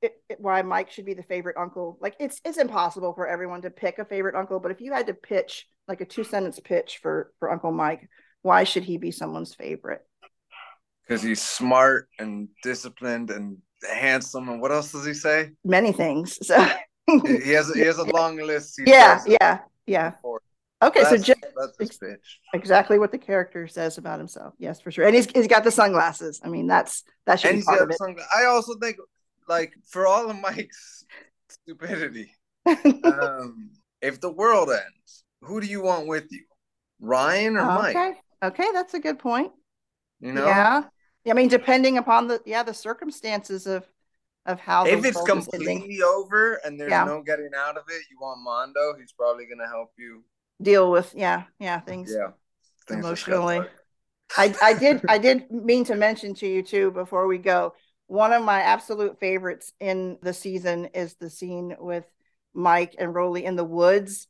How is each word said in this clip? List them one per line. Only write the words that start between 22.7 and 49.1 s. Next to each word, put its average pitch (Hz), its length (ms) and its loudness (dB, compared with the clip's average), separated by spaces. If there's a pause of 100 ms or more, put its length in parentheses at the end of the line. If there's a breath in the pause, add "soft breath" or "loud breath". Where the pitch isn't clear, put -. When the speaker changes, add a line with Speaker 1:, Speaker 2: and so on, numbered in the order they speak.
Speaker 1:
what 208 140 0
the 262 40 -8
character 180 500 -4
says 165 300 -8
about 160 220 -12
himself. - 380 -18
Yes, 160 240 -12
for 175 100 -14
sure. 160 140 0
And 214 100 6
he's, 240 160 4
he's 233 160 2
got 220 160 6
the 226 80 4
sunglasses. 165 720 0
I 175 60 -10
mean, 170 180 -6
that's, - 360 0 (220)
that 185 140 2
should 180 120 2
Speaker 2:
And 202 40 4
Speaker 1:
be - 40 0
Speaker 2:
he's 190 80 -4
Speaker 1:
part 170 120 4
Speaker 2:
got 185 40 6
Speaker 1:
of 151 60 0
Speaker 2:
the 160 40 -2 (100)
Speaker 1:
it. 185 140 -10
Speaker 2:
sungla-, 160 80 -16 (120)
I 240 100 4
also 233 320 2
think, 220 180 -6 (500)
like, 165 240 -2 (160)
for 185 200 -2
all 220 220 2
of 208 120 -8
Mike's - 640 -12 (420 loud breath)
stupidity, 151 880 -12 (160)
Speaker 1:
<laughs> - 160 -10
Speaker 2:
um, 277 1040 0 (320)
if 135 180 -6
the 175 120 -8
world 190 400 2
ends, - 520 -8 (180)
who 196 200 -10
do 208 60 -6
you 202 140 -8
want 175 260 -2
with 156 240 -6
you? - 120 -18 (560)
Ryan 156 580 0
or 190 80 0
Mike? 185 300 0
Speaker 1:
Okay. 359 180 -2 (300)
Okay, 196 300 -4
that's 359 200 -4
a 349 60 -6
good 294 200 -6
point. 254 320 -4 (680)
Speaker 2:
You 127 140 -12
know? 139 120 0
Speaker 1:
Yeah. 214 380 4 (460)
I 220 40 4
mean, 254 140 6
depending 262 500 4
upon 240 300 2
the, 233 180 -4
yeah, 220 180 -4
the 220 100 -8
circumstances 214 920 -8
of, 185 180 -6 (600)
of 180 140 -6
how 180 240 2
the - 140 4
Speaker 2:
If 208 80 -2
it's 254 100 0
Speaker 1:
world 170 220 -4
is - 160 -8
ending. 180 260 -4
Speaker 2:
completely 196 240 -4
over 202 520 2 (100)
and 147 120 -10
there's 147 140 -6
Speaker 1:
Yeah. 175 140 2
Speaker 2:
no 151 160 -6
getting 147 360 -6
out 147 200 -6
of 151 100 -16
it, 165 140 -12 (100)
you 135 80 -20
want 131 220 -14
Mondo. 135 580 -4
He's 123 140 -20